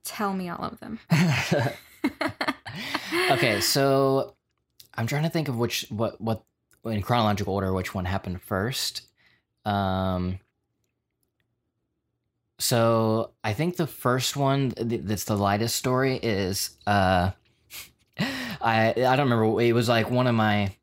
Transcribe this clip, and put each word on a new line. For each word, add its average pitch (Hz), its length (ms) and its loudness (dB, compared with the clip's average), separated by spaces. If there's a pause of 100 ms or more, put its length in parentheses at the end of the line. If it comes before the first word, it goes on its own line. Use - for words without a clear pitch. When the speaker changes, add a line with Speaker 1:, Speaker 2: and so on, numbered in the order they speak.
Speaker 1:
Tell 202 300 -4
me 185 160 -6
all - 140 -8
of - 160 -10
them. 226 180 -12 (120)
Speaker 2:
<laughs> - 0 - (2250)
Okay, 110 300 2
so 135 720 2 (640)
I'm 113 100 -2
trying 147 160 0
to 165 80 0
think 151 180 -2
of 123 80 -2
which, 117 320 -2
what, 110 320 -4
what, 131 220 -2 (420)
in 110 160 -2
chronological 101 540 2
order, 95 180 0
which 92 220 -2
one 95 100 -2
happened 92 380 -4
first. 107 600 -4 (600)
Um, 95 760 -2 (2250)
so 113 720 2 (120)
I 110 100 -2
think 170 240 -2
the 165 100 -2
first 127 500 -2
one 139 360 2
th-, 117 320 -4
that's 101 200 -4
the 107 120 0
lightest 101 400 0
story 131 400 0
is, 98 600 -2 (100)
uh, 92 440 4 (480)
<laughs> - 400 -20 (420)
I, 113 300 2
I 127 260 2
don't 143 140 2
remember. 110 300 2
It 120 120 4
was, 117 160 2
like, 113 220 2
one 123 160 2
of 120 80 2
my 104 480 2